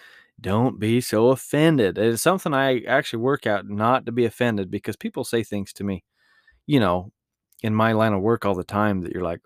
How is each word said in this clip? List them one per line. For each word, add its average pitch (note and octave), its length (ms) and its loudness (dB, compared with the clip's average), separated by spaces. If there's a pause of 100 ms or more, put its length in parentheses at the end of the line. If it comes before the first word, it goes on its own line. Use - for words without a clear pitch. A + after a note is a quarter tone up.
(400)
Don't A2 400 0
be A#2 200 2
so A2+ 280 2
offended. C3+ 720 2
It's A2+ 240 2
something F3 320 0
I C3+ 260 2
actually A#2+ 400 -2
work C3+ 260 -2
out G2+ 220 -2
not A2 380 0
to A#2 60 -6
be A#2+ 120 2
offended, G#2+ 460 -2
because G2+ 260 -6
people F#3 260 -8
say A#2 220 -2
things G2+ 300 -8
to G2+ 100 -10
me, G2 180 -6 (640)
you C#3+ 140 2
know, F#2 320 0 (500)
in A2 120 -2
my A2+ 180 2
line A2 200 2
of F#2+ 100 -2
work A2+ 220 0
all G2+ 100 0
the F2+ 100 -6
time G2+ 380 -2
that E2+ 100 -8
you're F2+ 100 -6
like, E2+ 240 -6